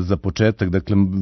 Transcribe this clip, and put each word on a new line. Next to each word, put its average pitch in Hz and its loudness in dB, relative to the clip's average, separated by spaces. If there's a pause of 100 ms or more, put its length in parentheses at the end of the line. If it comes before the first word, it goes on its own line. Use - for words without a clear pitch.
za 90 -2
početak, 107 0
dakle, 95 0 (260)